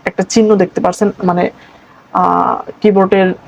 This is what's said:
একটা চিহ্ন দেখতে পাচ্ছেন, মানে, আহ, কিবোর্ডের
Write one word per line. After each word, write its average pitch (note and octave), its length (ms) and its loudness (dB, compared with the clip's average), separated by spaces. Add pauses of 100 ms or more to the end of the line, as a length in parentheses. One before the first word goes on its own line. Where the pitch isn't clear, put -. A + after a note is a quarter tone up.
একটা - 180 -6
চিহ্ন G#3+ 340 2
দেখতে F3+ 240 -2
পাচ্ছেন, F#3 300 -2 (140)
মানে, F3+ 260 0 (600)
আহ, F3+ 580 -2 (100)
কিবোর্ডের F#3+ 540 2 (140)